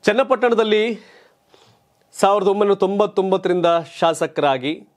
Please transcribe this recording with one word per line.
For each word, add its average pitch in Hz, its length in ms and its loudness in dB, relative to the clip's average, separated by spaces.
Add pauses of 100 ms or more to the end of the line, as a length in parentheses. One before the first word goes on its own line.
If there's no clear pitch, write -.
ಚನ್ನಪಟ್ಟಣದಲ್ಲಿ 226 960 0 (1120)
ಸಾವಿರದ 196 360 0
ಒಂಬೈನೂರ 202 280 2
ತೊಂಬತ್ತೊಂಬತ್ತರಿಂದ 190 880 -2 (320)
ಶಾಸಕರಾಗಿ 156 1000 -2